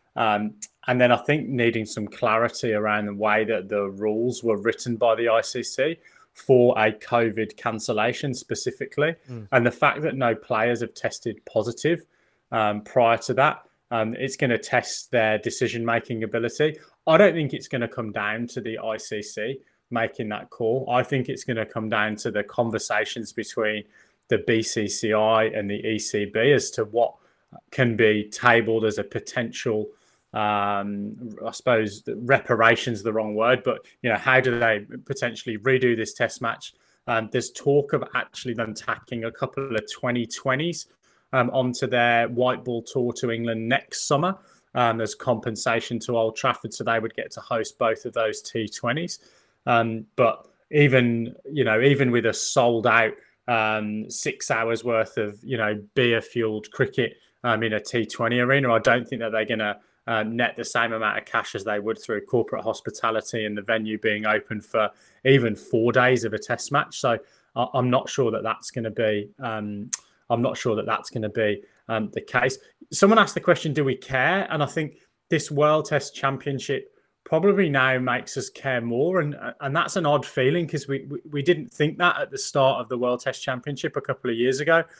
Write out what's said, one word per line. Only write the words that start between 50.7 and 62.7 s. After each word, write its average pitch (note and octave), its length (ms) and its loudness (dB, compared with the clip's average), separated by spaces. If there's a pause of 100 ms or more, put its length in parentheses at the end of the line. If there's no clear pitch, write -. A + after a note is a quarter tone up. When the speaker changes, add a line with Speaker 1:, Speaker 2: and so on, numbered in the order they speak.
Speaker 1:
even, B2 640 4 (140)
you C#3 140 -2
know, A2 180 2
even C3 300 4
with A#2 140 2
a A2 80 2
sold A#2 520 2
out, A2+ 280 4 (340)
um, G#2+ 640 -2
six - 400 -6
hours A2+ 320 0
worth A2+ 340 0
of, G#2 240 -4
you B2+ 160 -6
know, G#2+ 240 -2 (140)
beer A#2+ 260 4
fueled A2 500 -4
cricket, A2+ 440 -2 (300)
um, A2+ 180 0
in A2 100 0
a G#2+ 60 -2
T A2+ 260 -2
twenty A#2+ 340 -2
arena, B2+ 340 4
I A2+ 60 4
don't A#2+ 280 2
think A#2 140 -8
that A2+ 100 -4
they're A2 140 0
gonna, G#2+ 340 -2 (260)
uh, A2+ 180 0
net A2+ 320 -2
the A#2 80 -8
same A#2 300 -2
amount G#2+ 240 -2
of G#2 80 -8
cash - 280 -4
as G2 120 -8
they G#2 140 -2
would A2 220 -4
through G#2+ 200 -4
corporate G#2+ 420 -2
hospitality A2 800 -4